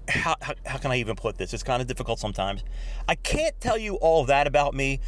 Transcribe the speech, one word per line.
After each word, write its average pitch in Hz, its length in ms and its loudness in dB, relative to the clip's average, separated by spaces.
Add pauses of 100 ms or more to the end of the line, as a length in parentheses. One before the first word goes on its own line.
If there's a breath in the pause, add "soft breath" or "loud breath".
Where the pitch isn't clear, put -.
how, - 320 0
how, - 140 -6 (100)
how 131 140 -6
can 135 140 0
I 123 40 2
even 110 200 -2
put 110 200 -4
this? 92 160 -4
It's 113 120 -6
kinda 127 200 0
difficult 120 360 -4
sometimes. 98 420 -2 (460 loud breath)
I 175 80 2
can't - 440 0
tell 226 160 0
you 214 200 -4
all 160 300 6
that 139 200 6
about 143 280 4
me 135 340 0